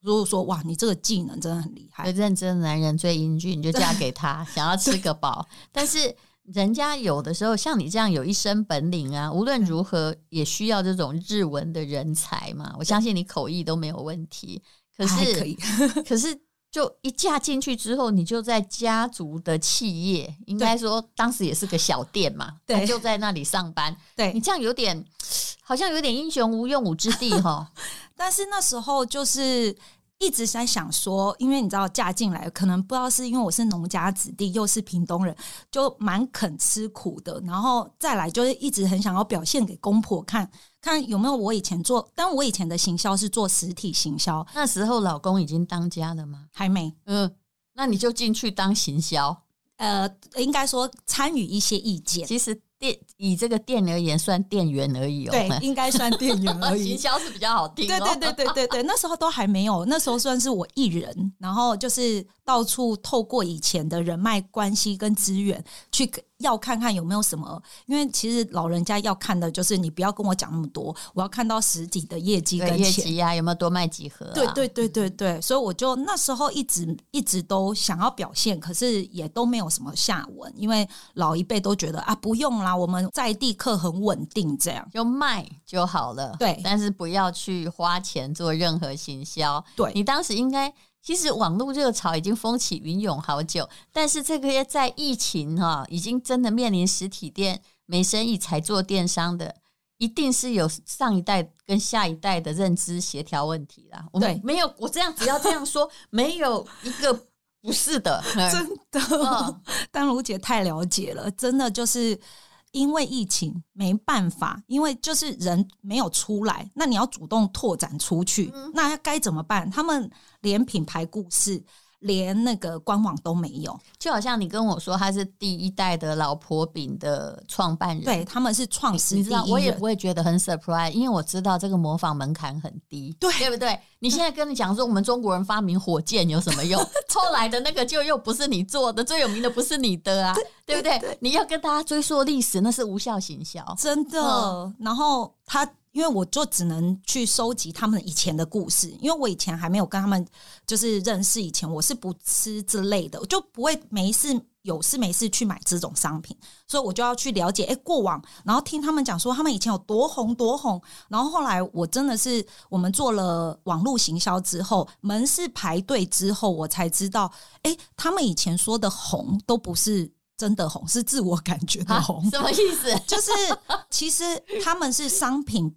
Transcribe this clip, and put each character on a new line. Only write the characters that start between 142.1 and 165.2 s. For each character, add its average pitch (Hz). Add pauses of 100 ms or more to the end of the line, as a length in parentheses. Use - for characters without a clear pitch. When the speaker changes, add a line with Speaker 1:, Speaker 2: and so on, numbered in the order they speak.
Speaker 2:
历 277
史， 190
那 226
是 240
无 202
效 214
行 156
销。 - (140)
Speaker 1:
真 294
的。 320
Speaker 2:
嗯。 202
Speaker 1:
然 220
后 269 (140)
他， 285 (220)
因 285
为 330
我 196
就 285
只 -
能 170
去 247
收 233
集 160
他 185
们 214
以 170
前 156
的 160
故 170
事， - (100)
因 302
为 330
我 269
以 180
前 170
还 170
没 190
有 196
跟 196
他 196
们 185 (400)
就 220
是 220
认 196
识 226
以 175
前， 156
我 160
是 160
不 208 (120)
吃 214
之 196
类 196
的， -
我 -
就 370 (120)
不 233
会 302 (100)
没 196
事， 262 (200)
有 160
事 -
没 208
事 214
去 -
买 196
这 175
种 170
商 156
品， - (300)
所 285
以 269
我 190
就 233
要 247
去 254
了 180
解， 196
诶， 262
过 320
往， 170 (220)
然 214
后 269
听 294
他 294
们 302
讲 196
说 247
他 294
们 302
以 196
前 226
有 196
多 226
红 240
多 240
红。 226 (280)
然 214
后 285
后 320
来 196 (120)
我 170
真 262
的 247
是， 233 (240)
我 190
们 185
做 254
了 170
网 165
络 254
行 165
销 180
之 185
后， 190 (140)
门 214